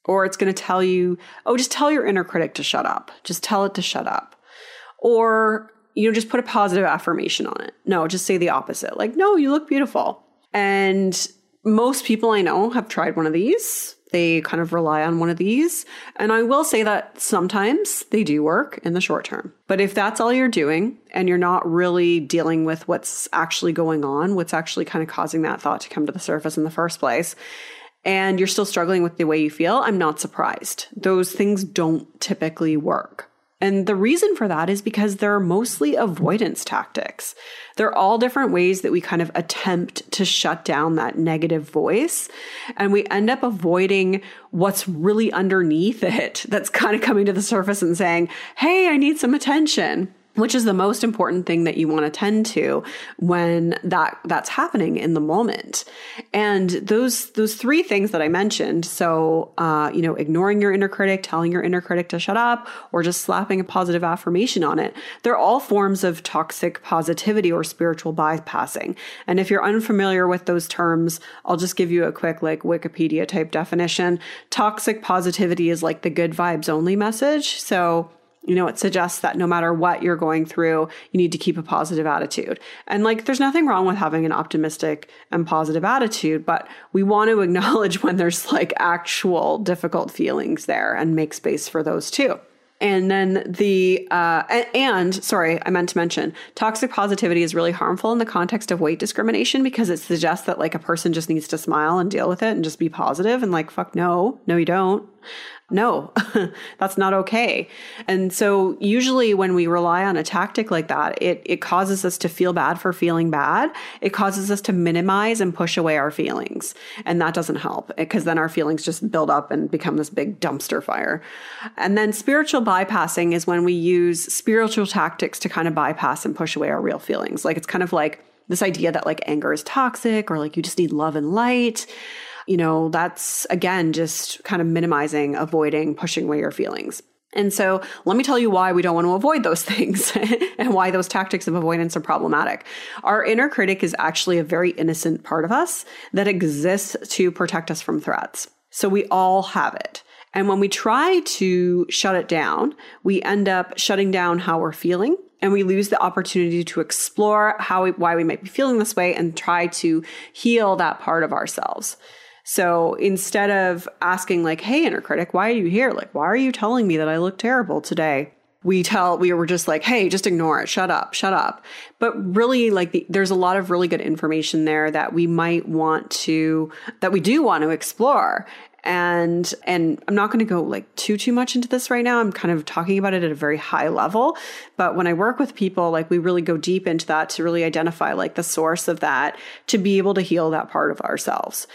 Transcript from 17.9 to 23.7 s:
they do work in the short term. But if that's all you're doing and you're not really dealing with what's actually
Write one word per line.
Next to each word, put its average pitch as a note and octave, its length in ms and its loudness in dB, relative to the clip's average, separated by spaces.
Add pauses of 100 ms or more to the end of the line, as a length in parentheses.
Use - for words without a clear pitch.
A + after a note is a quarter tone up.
they G#3+ 100 4
do D3+ 180 2
work F3 440 0
in E3+ 80 0
the F3+ 80 0
short - 240 -2
term. - 280 -10 (140)
But F#3+ 140 2
if G3 140 2
that's G#3+ 260 0
all A#3 120 4
you're C4 160 4
doing E3 500 0 (120)
and F#3 180 0
you're F3+ 80 4
not F3+ 320 2
really F3 520 2
dealing D#3+ 440 0
with - 220 -2
what's - 460 -4
actually E3 400 0